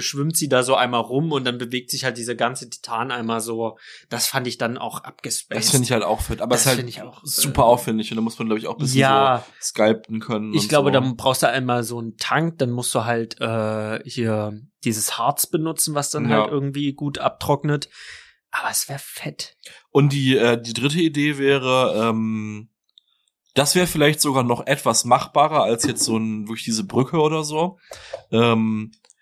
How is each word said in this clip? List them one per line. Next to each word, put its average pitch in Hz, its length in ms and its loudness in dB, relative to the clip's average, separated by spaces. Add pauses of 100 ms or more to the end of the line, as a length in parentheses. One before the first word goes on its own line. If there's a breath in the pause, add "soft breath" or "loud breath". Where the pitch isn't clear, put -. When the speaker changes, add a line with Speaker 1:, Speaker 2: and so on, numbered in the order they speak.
Speaker 1:
schwimmt 147 360 -4
sie 147 140 -2
da 127 120 6
so 131 120 2
einmal 123 260 2
rum 135 320 -2
und 135 140 -2
dann 123 100 -2
bewegt 123 340 -6
sich 131 140 -6
halt 120 140 -4
dieser 120 160 -6
ganze 123 340 -2
Titan 120 420 -6
einmal 113 300 -4
so. 113 380 -6 (320 loud breath)
Das 117 160 -4
fand 127 200 -4
ich 117 120 -6
dann 120 180 -4
auch - 260 -10
abgespaced. - 640 -8
Speaker 2:
Das - 60 0
finde 127 160 4
ich 127 60 -2
halt 110 100 2
auch 98 180 0
fit, - 220 -6
aber 113 80 2
Speaker 1:
Das 120 100 4
Speaker 2:
es - 60 2
ist - 20 6
halt 131 80 4
Speaker 1:
finde 120 140 -6
ich - 100 -14
auch, - 240 -18
Speaker 2:
super 139 380 0
Speaker 1:
äh, - 20 8
Speaker 2:
aufwendig 117 460 4
und 113 60 -6
da 113 40 -2
muss 113 180 -2
man, 113 100 -4
glaub 110 100 2
ich, 110 80 -8
auch - 80 -6
ein - 60 -10
bisschen 135 200 2
Speaker 1:
Ja. 135 460 4 (140)
Speaker 2:
so - 80 -8
sculpten 110 520 0
können 107 320 -4
Speaker 1:
Ich 104 120 2
Speaker 2:
und 107 40 -4
Speaker 1:
glaube, 143 220 4
Speaker 2:
so. - 20 4
Speaker 1:
dann 131 240 2
brauchst 131 260 0
du - 60 4
einmal 123 360 0
so 117 160 -8
einen 113 180 -10
Tank, 160 400 -2
dann 123 120 0
musst 120 240 -4
du 113 120 0
halt, 117 340 -4
äh, 110 640 -4
hier 107 560 -4 (240)
dieses 107 320 -2
Harz 120 300 0
benutzen, 160 480 -2
was 143 160 -4
dann 117 180 -2
Speaker 2:
Ja. 110 140 4
Speaker 1:
halt 107 100 -2
irgendwie 139 400 -2
gut 143 240 -6
abtrocknet. 143 720 -2 (640 loud breath)
Aber - 200 -4
es - 200 -4
wär 139 80 -8
fett. - 580 -14 (320 loud breath)
Speaker 2:
Und 139 240 4
die, 131 240 2
äh, 117 240 4
die 117 140 -10
dritte 143 260 -2
Idee 147 380 0
wäre, 127 560 4 (160)
ähm, 110 580 -4 (840)
das 139 200 2
wär 180 140 4
vielleicht 151 320 4
sogar 135 240 2
noch 120 240 0
etwas - 360 2
machbarer 143 600 4
als 113 200 0
jetzt 120 200 -2
so 113 120 2
ein, 107 300 -4
wirklich 110 180 -8
diese 110 200 -2
Brücke 127 340 0
oder 156 240 2
so. 156 340 -2 (540 loud breath)
Ähm, 110 600 2 (300)